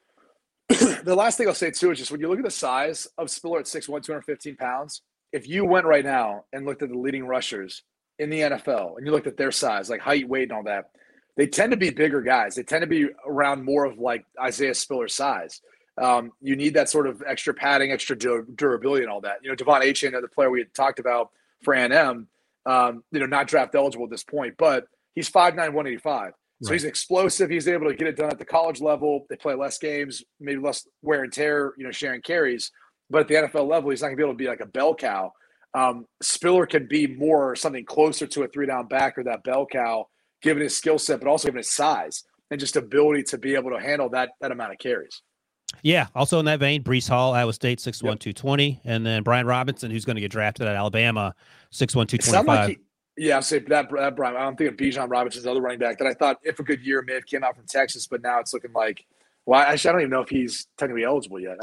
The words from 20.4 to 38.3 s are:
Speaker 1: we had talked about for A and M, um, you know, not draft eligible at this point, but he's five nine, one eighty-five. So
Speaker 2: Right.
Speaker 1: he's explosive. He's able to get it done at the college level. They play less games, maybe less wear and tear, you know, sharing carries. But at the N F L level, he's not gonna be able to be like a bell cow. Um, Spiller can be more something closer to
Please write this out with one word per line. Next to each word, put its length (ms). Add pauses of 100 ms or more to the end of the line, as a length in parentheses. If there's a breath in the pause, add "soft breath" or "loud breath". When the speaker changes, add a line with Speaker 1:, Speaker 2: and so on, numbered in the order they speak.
Speaker 1:
we 100
had 140
talked 260
about 320 (320)
for 100
A 60
and 120
M, 360 (380)
um, 460
you 80
know, 60
not 220
draft 280
eligible 300
at 60
this 120
point, 340
but 300 (280)
he's 120
five 280
nine, 180
one 140
eighty-five. 440 (300)
So 80
Speaker 2:
Right. 60
Speaker 1:
he's 100
explosive. 640
He's 180
able 220
to 60
get 120
it 80
done 140
at 100
the 60
college 340
level. 500
They 60
play 180
less 240
games, 460 (160)
maybe 220
less 260 (140)
wear 220
and 100
tear, 420
you 80
know, 80
sharing 300
carries. 500 (380 soft breath)
But 140
at 40
the 80
N 80
F 120
L 120
level, 220
he's 120
not 60
gonna 80
be 80
able 100
to 40
be 100
like 140
a 40
bell 300
cow. 380 (400 soft breath)
Um, 320 (160)
Spiller 440
can 220
be 180
more 520
something 260
closer 440
to 160